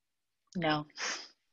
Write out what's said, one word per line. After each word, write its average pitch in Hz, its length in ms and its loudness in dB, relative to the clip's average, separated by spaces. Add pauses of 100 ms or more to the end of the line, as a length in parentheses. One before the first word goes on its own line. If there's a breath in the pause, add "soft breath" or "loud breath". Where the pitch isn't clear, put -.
(560)
No. 151 300 2 (680 loud breath)